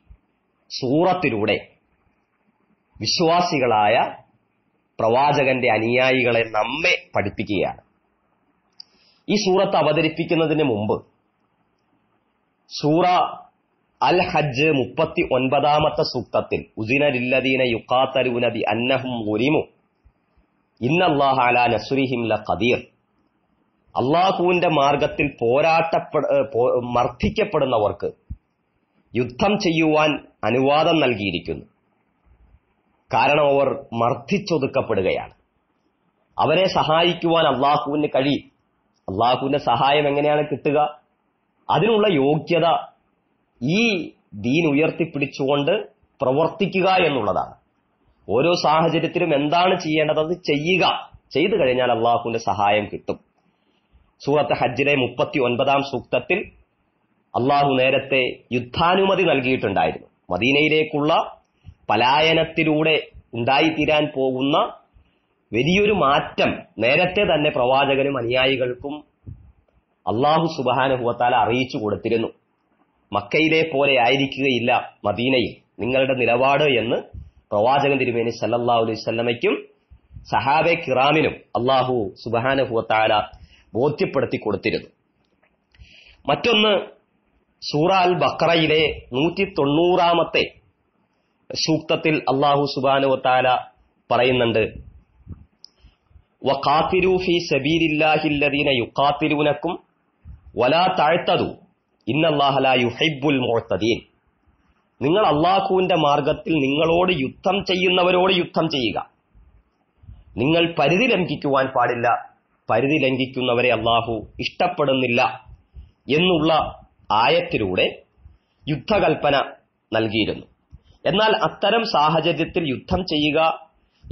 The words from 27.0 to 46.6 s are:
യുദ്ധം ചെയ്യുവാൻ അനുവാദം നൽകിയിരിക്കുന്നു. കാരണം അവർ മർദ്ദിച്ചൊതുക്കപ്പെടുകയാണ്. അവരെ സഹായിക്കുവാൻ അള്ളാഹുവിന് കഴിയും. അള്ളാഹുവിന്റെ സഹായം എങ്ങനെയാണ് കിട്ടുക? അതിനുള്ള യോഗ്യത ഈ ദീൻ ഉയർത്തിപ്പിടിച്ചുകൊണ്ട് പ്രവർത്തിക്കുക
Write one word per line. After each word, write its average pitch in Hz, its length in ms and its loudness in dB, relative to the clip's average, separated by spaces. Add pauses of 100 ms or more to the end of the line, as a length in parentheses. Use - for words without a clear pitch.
യുദ്ധം 127 420 -2
ചെയ്യുവാൻ 156 680 0 (180)
അനുവാദം 143 560 2
നൽകിയിരിക്കുന്നു. 95 640 -4 (1500)
കാരണം 139 320 2
അവർ 139 280 2
മർദ്ദിച്ചൊതുക്കപ്പെടുകയാണ്. 120 1600 -2 (1040)
അവരെ 160 300 2
സഹായിക്കുവാൻ 165 800 2
അള്ളാഹുവിന് 147 640 0
കഴിയും. 135 420 -2 (500)
അള്ളാഹുവിന്റെ 123 580 0
സഹായം 139 500 2
എങ്ങനെയാണ് 147 440 0
കിട്ടുക? 147 480 -2 (720)
അതിനുള്ള 208 400 2
യോഗ്യത 160 560 0 (960)
ഈ 185 460 0 (260)
ദീൻ 131 360 0
ഉയർത്തിപ്പിടിച്ചുകൊണ്ട് 147 1160 -2 (360)
പ്രവർത്തിക്കുക 165 640 0